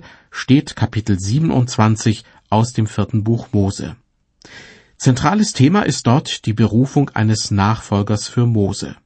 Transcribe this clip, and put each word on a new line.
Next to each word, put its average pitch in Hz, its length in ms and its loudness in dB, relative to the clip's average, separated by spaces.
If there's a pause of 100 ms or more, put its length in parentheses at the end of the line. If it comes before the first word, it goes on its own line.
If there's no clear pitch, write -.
(320)
steht - 460 0
Kapitel 104 420 -2
siebenundzwanzig 117 1040 0 (260)
aus 113 220 2
dem 110 160 -2
vierten 104 380 -4
Buch 117 260 -2
Mose. 101 460 -2 (1000)
Zentrales 151 560 2
Thema 165 300 4
ist - 260 -2
dort - 380 0
die 110 80 -2
Berufung 123 560 2
eines 110 420 -2
Nachfolgers 101 800 -2
für 120 160 0
Mose. 104 500 -2 (100)